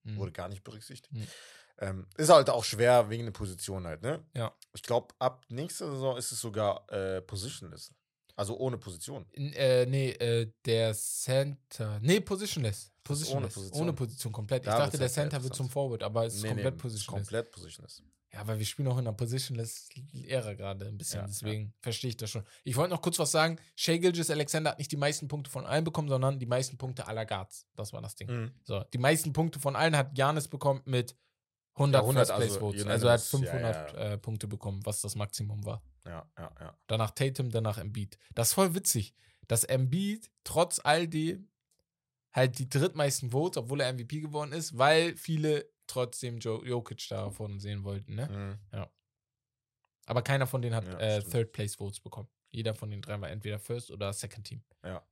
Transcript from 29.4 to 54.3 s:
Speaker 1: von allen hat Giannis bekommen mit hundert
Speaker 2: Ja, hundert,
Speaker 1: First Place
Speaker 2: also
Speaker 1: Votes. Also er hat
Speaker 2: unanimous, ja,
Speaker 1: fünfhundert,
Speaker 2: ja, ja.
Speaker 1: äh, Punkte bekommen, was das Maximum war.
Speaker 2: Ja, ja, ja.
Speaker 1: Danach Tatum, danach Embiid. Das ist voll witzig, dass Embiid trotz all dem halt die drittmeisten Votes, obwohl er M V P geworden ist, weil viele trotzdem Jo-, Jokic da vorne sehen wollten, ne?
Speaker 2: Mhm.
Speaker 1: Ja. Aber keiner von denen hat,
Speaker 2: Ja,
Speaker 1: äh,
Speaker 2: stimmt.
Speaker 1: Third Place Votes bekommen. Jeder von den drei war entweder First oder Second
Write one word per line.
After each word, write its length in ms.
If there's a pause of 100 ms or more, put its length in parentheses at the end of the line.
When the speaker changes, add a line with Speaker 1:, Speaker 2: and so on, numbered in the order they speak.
Speaker 1:
von 180
allen 180
hat 180
Giannis 360
bekommen 360
mit 300 (640)
hundert 240
Speaker 2:
Ja, 60
hundert, 200
Speaker 1:
First 100
Place 160
Speaker 2:
also 60
Speaker 1:
Votes. 260
Also 220
er 60
hat 80
Speaker 2:
unanimous, 100
ja, 60
Speaker 1:
fünfhundert, 560
Speaker 2:
ja, 120
ja. 80
Speaker 1:
äh, 40
Punkte 300
bekommen, 380
was 160
das 140
Maximum 500
war. 160 (240)
Speaker 2:
Ja, 320
ja, 220
ja. 180 (100)
Speaker 1:
Danach 240
Tatum, 380
danach 280
Embiid. 400 (180)
Das 140
ist 40
voll 220
witzig, 400 (320)
dass 160
Embiid 640 (140)
trotz 400
all 240
dem 420 (840)
halt 280
die 100
drittmeisten 600
Votes, 260
obwohl 240
er 80
M 80
V 80
P 140
geworden 320
ist, 260
weil 400
viele 520 (180)
trotzdem 520
Jo-, 240
Jokic 460
da 220
vorne 280
sehen 240
wollten, 320
ne? 120
Speaker 2:
Mhm. 500
Speaker 1:
Ja. 120 (1160)
Aber 160
keiner 260
von 140
denen 140
hat, 120
Speaker 2:
Ja, 120
Speaker 1:
äh, 220
Speaker 2:
stimmt. 120
Speaker 1:
Third 180
Place 240
Votes 240
bekommen. 280 (240)
Jeder 240
von 140
den 120
drei 180
war 100
entweder 300
First 320
oder 220
Second 320